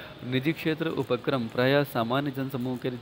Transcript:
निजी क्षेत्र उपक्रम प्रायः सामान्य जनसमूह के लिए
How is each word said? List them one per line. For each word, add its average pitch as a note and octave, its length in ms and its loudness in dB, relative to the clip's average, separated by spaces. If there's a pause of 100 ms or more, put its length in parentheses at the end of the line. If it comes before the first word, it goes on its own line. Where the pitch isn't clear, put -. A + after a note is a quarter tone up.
(240)
निजी C3 280 0
क्षेत्र D#3+ 360 -2
उपक्रम B2+ 600 0
प्रायः C3 360 4
सामान्य C3 460 0
जनसमूह B2+ 460 -2
के B2+ 140 -2
लिए B2 120 -6